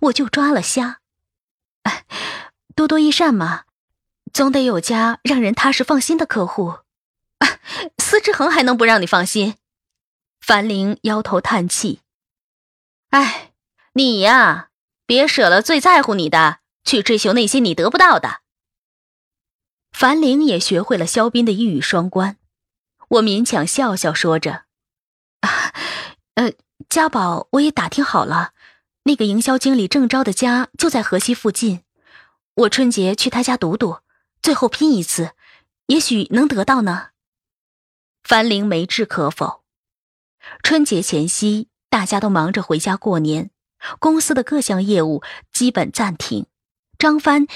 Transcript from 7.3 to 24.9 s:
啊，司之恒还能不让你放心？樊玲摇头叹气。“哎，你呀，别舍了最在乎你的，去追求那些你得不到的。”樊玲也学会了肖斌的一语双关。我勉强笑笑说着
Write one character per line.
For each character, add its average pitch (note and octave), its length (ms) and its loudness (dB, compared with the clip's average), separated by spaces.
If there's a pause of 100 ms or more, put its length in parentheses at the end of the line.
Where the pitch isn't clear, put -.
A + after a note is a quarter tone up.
啊， - 220 -2 (380)
司 - 220 2
之 G#4+ 140 -2
恒 D#4 180 0
还 D#4 120 2
能 B3+ 120 2
不 A#3 80 2
让 A3+ 180 4
你 F3 40 -4
放 F3+ 200 0
心？ G#3 300 -2 (840)
樊 G#3 260 2
玲 G3+ 360 -2
摇 G#3+ 180 -2
头 F#3 180 -2
叹 F3+ 300 -2
气。 - 320 -6 (1120)
“哎， C#4 420 0 (400)
你 B3 260 2
呀， G3 520 4 (340)
别 B3+ 200 4
舍 C4 220 2
了 F3+ 140 6
最 D#4 180 2
在 F4 220 6
乎 A#3 120 0
你 F3 160 -2
的， D#3 300 4 (240)
去 A3 200 0
追 A3+ 140 2
求 G#3 160 2
那 A#3 120 2
些 C#4 140 0
你 G#3+ 160 0
得 F3 140 0
不 E4 80 -2
到 F4 220 6
的。” - 220 -8 (1500)
樊 C#4+ 280 2
玲 C#4+ 220 4
也 G#3+ 160 2
学 F3+ 220 0
会 G#3+ 160 -2
了 E3+ 80 -2
肖 A3+ 240 0
斌 A#3+ 160 0
的 A3+ 60 2
一 G#3 140 0
语 E3 140 0
双 F3+ 300 -2
关。 F#3+ 280 -4 (720)
我 A3+ 160 4
勉 A3 220 0
强 E3 200 -2
笑 A3+ 300 -2
笑 E3 180 -2
说 D#3+ 240 0
着 - 280 -8 (760)